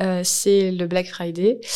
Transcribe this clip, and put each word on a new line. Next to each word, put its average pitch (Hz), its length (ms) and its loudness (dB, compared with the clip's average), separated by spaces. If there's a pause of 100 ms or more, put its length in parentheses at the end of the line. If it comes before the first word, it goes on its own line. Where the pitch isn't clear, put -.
euh, 185 240 0
c'est 196 460 2
le 180 160 -2
Black 180 220 -2
Friday. 175 520 0 (140)